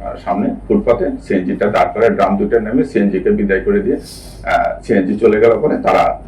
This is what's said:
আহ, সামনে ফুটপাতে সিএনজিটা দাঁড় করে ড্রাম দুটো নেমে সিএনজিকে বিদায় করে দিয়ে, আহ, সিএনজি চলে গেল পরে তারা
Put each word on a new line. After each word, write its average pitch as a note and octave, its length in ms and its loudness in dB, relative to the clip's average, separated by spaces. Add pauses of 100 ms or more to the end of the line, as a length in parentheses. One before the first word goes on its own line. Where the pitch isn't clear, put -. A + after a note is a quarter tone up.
আহ, - 140 -10 (100)
সামনে - 300 -2 (120)
ফুটপাতে - 380 2 (220)
সিএনজিটা G2 380 -2
দাঁড় G#2 280 2
করে A2 160 4
ড্রাম G2 280 2
দুটো A2+ 220 0
নেমে A2+ 240 0
সিএনজিকে G2+ 480 0
বিদায় G2+ 300 0
করে G2+ 180 2
দিয়ে, G#2+ 180 0 (460)
আহ, - 400 -2
সিএনজি G2+ 320 0
চলে G#2+ 240 2
গেল A2+ 220 4
পরে C#3 160 0
তারা A#2 500 0